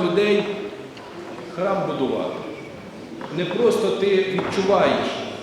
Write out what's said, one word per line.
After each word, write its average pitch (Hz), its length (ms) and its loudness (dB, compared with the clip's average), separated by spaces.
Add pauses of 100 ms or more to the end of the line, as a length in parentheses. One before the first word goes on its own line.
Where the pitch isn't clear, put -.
людей 202 380 4 (1120)
храм 175 220 0 (100)
будувати. 131 480 -2 (1040)
Не 180 80 0
просто 220 420 4
ти 196 200 2
відчуваєш, 190 1000 4 (360)